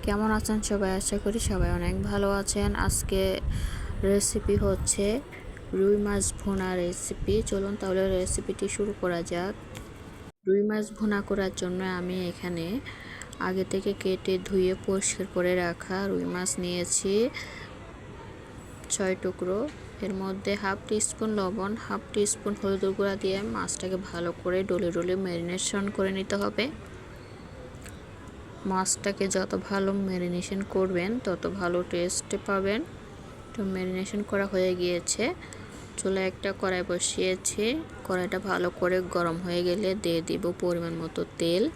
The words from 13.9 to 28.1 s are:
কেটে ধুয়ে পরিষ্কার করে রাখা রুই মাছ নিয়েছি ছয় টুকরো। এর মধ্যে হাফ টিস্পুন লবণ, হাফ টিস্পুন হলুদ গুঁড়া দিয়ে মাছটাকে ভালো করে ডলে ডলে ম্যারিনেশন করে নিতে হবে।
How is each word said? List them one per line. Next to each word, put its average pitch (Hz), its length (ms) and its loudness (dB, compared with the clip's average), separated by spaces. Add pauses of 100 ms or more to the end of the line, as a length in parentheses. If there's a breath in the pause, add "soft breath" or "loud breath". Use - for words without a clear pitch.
কেটে 190 320 2 (140)
ধুয়ে 185 240 4 (140)
পরিষ্কার 190 480 0
করে 180 180 4 (120)
রাখা 170 320 -2 (140)
রুই 180 140 0 (100)
মাছ 180 160 -2 (120)
নিয়েছি 175 520 0 (1800 loud breath)
ছয় 185 300 2
টুকরো। 185 360 -2 (460)
এর 190 80 -2 (100)
মধ্যে 190 300 -2 (100)
হাফ 196 160 0 (100)
টিস্পুন 220 500 0
লবণ, 190 320 0 (140)
হাফ 202 180 -4 (120)
টিস্পুন 208 460 0
হলুদ 196 240 2 (120)
গুঁড়া 196 260 2
দিয়ে 190 160 0 (160)
মাছটাকে 185 440 -2 (120)
ভালো 170 200 -2 (120)
করে 180 160 2 (120)
ডলে 175 260 2
ডলে 175 180 2 (100)
ম্যারিনেশন 180 600 -2 (120)
করে 190 220 2
নিতে 196 260 0
হবে। 208 220 0 (2000)